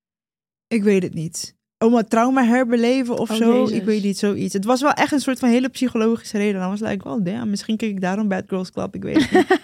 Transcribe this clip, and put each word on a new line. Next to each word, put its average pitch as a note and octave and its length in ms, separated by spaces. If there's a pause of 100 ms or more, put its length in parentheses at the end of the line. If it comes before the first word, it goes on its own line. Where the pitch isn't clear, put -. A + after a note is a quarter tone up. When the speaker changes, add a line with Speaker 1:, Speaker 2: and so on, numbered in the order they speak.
(680)
Speaker 1:
ik A3 160
weet G3 200
het F3+ 120
niet. - 420 (280)
Om A#3 100
het A3+ 160
trauma B3 340
herbeleven A#3+ 760
of - 120
Speaker 2:
Oh, A3 60
Speaker 1:
zo. A#3 260
Speaker 2:
Jezus. A3 160
Speaker 1:
Ik F#3+ 60
weet G#3+ 180
niet, G3 160
zoiets. G3 340
Het G3 120
was B3 160
wel C#4 120
echt - 200
een C#4+ 80
soort B3+ 180
van B3+ 100
hele B3+ 200
psychologische A3+ 680
reden. G3+ 220
Dan F#3 100
was G#3 100
het A3 80
like, G3+ 200
"Oh B3+ 160
damn, A3 260
misschien G3+ 260
kijk A3 140
ik G3 100
daarom G3 280
Bad F#3+ 180
Girls F#3 240
Club." - 240
Ik F#3+ 80
weet - 280
het - 0
niet. - 200
Speaker 2:
<laughs> F#4 140